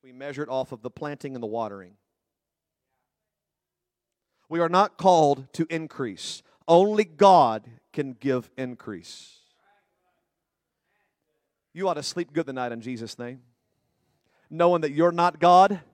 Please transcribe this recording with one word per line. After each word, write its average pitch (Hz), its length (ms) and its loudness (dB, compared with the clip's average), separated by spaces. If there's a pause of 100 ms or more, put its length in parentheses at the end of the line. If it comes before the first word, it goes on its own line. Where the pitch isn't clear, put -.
We 131 120 -20
measure 139 280 -12
it 151 80 -8
off 131 220 -6
of 123 100 -14
the 127 80 -12
planting 147 460 -12
and 120 80 -10
the 113 40 -8
watering. 101 500 -10 (2500)
We 170 140 -4
are 165 80 0
not 190 280 2
called 151 560 2
to 160 160 -4
increase. 147 720 -10 (280)
Only 208 340 4
God 156 680 4 (220)
can 139 220 -8
give 127 440 -4
increase. 120 840 -14 (2250)
You 185 160 -4
ought 170 60 -4
to 147 80 -10
sleep - 280 -10
good 156 160 -4
tonight 127 240 -8
in 117 80 -10
Jesus' 113 400 -12
name, 123 240 -14 (1040)
knowing 170 320 2
that 147 120 -6
you're 165 180 2
not 170 280 -2
God. 180 420 6 (120)